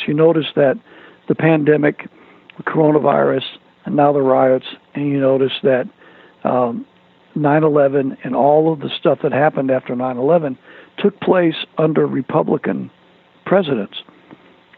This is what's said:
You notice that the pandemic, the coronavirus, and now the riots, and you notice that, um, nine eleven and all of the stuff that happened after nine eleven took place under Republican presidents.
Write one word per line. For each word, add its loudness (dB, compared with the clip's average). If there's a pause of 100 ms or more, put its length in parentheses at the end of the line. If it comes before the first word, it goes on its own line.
You -2
notice 2
that 2 (480)
the 0
pandemic, 0 (480)
the -16
coronavirus, 2 (420)
and -6
now 4
the 0
riots, 2 (300)
and -4
you -2
notice 0
that, 0 (560)
um, -2 (500)
nine 2
eleven 2
and -6
all 2
of -10
the -8
stuff 0
that -2
happened 0
after -2
nine -6
eleven 0 (400)
took -2
place 2 (220)
under 0
Republican -4 (560)
presidents. -2 (800)